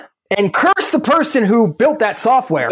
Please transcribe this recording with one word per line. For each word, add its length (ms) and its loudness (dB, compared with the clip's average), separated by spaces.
And 160 0
curse 380 0
the 80 0
person 440 0
who 300 2
built 260 0
that 200 -2
software. 520 0